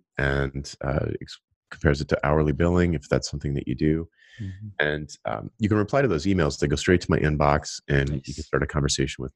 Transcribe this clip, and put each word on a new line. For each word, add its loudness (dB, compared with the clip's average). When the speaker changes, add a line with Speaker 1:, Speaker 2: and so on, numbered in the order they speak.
Speaker 1:
and, -2
uh, 0
ex-, -16
compares 2
it -6
to 0
hourly 4
billing 2
if -8
that's 0
something -6
that -4
you -4
do. 0
Speaker 2:
Mm-hmm. -12
Speaker 1:
And, -2
um, -8
you 2
can 4
reply 2
to 2
those 0
emails. 2
They 0
go 0
straight 4
to -4
my 4
inbox, 2
and 2
you -4
can -12
Speaker 2:
Nice. -8
Speaker 1:
start 0
a -2
conversation -2
with -10